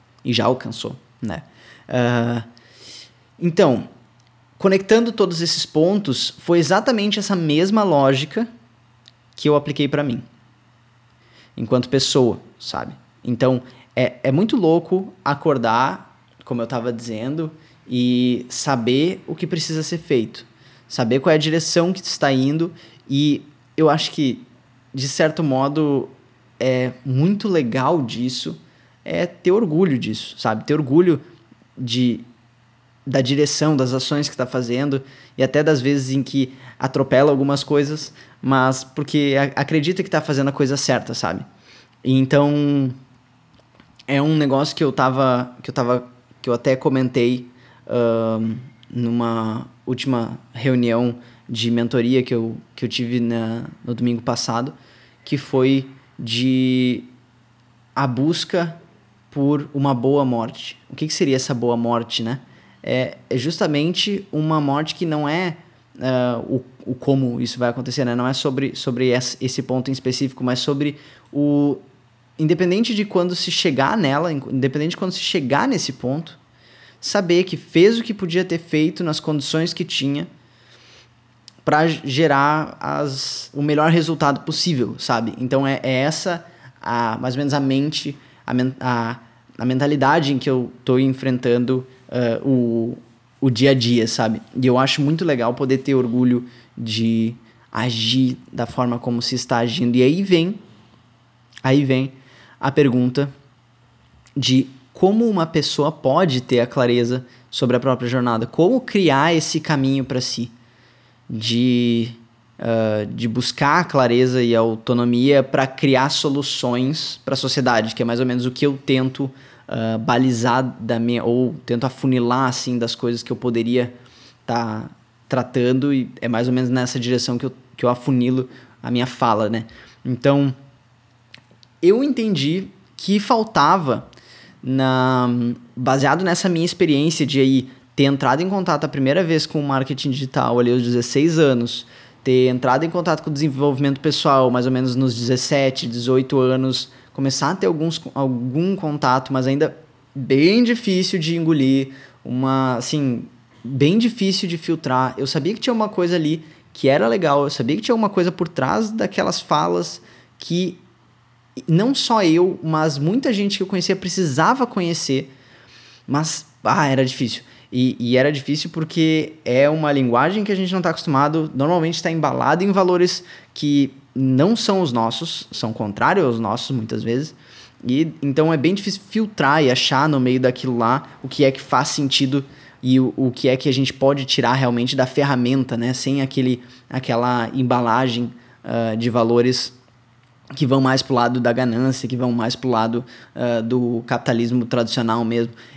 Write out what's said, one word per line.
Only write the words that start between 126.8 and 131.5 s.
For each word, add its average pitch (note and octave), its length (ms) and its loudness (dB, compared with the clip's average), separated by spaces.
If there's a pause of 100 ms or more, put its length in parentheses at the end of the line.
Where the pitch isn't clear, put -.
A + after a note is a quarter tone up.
direção B2 400 -2
que C3+ 80 -6
eu, B2+ 60 -6 (240)
que - 80 -6
eu B2 60 2
afunilo B2+ 580 0 (340)
a A#2+ 80 -8
minha B2 160 0
fala, A2+ 440 0
né? A2+ 160 -4 (400)
Então, C#3 480 2 (1300)